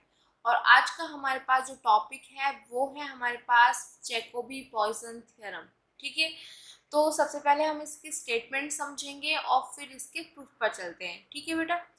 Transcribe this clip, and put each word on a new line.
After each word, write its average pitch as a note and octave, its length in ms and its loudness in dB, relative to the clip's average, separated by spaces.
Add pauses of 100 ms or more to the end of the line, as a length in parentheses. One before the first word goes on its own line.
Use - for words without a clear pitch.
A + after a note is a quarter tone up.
(440)
और A#3 100 4 (200)
आज - 160 6
का E4 140 -8
हमारे C4+ 340 -4 (100)
पास C4 200 4
जो C4+ 60 -14 (100)
topic A#3 480 2
है C#4 200 -2 (160)
वो B3 180 -2 (100)
है D4 100 -10
हमारे B3 300 -6 (120)
पास A#3+ 340 6 (220)
Jacobi A#3+ 560 -6 (120)
Poisson A3+ 480 -2 (100)
theorem, F#3 360 -14 (340)
ठीक C#4 180 -6
है। D#4+ 100 2 (640)
तो D4+ 200 4
सबसे D4+ 280 0
पहले D4 240 4
हम D4+ 180 -2
इसकी D4+ 300 -14
statement C4+ 600 -4
समझेंगे C#4+ 640 -6
और - 240 2 (140)
फिर C#4 180 -14
इसके D4+ 320 -12
proof - 360 -20
पर G#3+ 140 0
चलते F3+ 320 -10
हैं, F3+ 260 -14
ठीक C#4+ 160 -10
है E4 80 -2
बेटा। E4 220 0 (200)